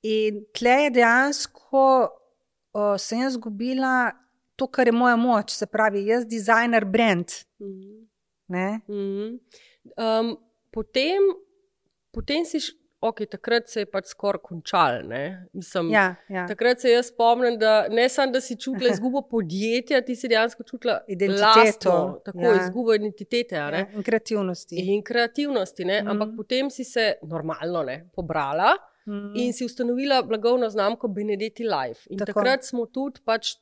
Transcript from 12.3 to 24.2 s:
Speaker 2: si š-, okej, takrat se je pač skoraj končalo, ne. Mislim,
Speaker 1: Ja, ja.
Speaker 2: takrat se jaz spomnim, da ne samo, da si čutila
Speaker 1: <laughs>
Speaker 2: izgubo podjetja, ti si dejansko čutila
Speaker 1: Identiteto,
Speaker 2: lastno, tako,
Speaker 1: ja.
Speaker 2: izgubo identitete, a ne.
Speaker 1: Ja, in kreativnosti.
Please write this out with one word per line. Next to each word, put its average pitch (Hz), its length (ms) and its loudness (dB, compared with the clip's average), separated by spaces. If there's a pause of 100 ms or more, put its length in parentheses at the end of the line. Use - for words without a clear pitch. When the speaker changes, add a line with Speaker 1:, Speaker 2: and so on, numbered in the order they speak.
Speaker 2:
si 320 140 -6
š-, - 140 -8 (240)
okej, 220 300 -4
takrat 233 380 -2
se - 140 -8
je 202 60 -4
pač 190 220 -6
skoraj - 340 -4
končalo, 160 600 0
ne. 160 460 -8
Mislim, 170 400 -6
Speaker 1:
Ja, 190 260 2 (100)
ja. 185 200 -6
Speaker 2:
takrat 233 340 0
se 254 100 0
jaz 240 180 4
spomnim, 240 500 2
da 214 300 4
ne 233 200 2
samo, 269 240 0
da 254 100 0
si 247 140 -8
čutila 247 340 -2
Speaker 1:
<laughs> 214 40 2
Speaker 2:
izgubo 247 300 -2
podjetja, 226 760 -2
ti 254 140 -6
si 247 120 -8
dejansko 226 360 0
čutila - 420 -4
Speaker 1:
Identiteto, 202 520 4
Speaker 2:
lastno, 185 640 4
tako, 180 200 -12
Speaker 1:
ja. 226 160 4
Speaker 2:
izgubo 214 360 0
identitete, 208 640 -2
a 147 120 -4
ne. 156 100 -4
Speaker 1:
Ja, 196 100 -4
in 202 140 -10
kreativnosti. 208 720 -4